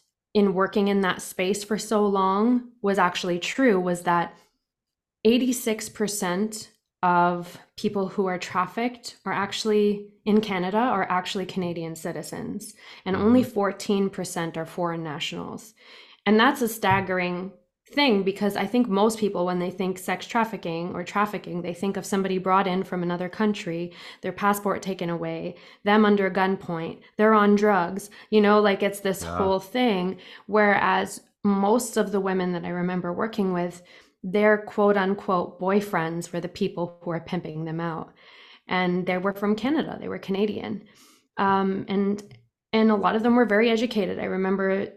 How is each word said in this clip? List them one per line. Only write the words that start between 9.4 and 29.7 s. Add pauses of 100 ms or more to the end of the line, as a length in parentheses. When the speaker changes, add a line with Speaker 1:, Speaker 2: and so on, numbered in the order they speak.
Speaker 1:
in
Canada,
are
actually
Canadian
citizens, (300)
and
only
Speaker 2:
Mm-hmm.
Speaker 1:
fourteen
percent
are
foreign
nationals. (520)
And
that's
a
staggering (380)
thing,
because
I
think
most
people,
when
they
think
sex
trafficking
or
trafficking,
they
think
of
somebody
brought
in
from
another
country, (280)
their
passport
taken
away, (300)
them
under
gunpoint, (160)
they're
on
drugs, (180)
you
know,
like,
it's
this
Speaker 2:
Yeah.
Speaker 1:
whole
thing. (280)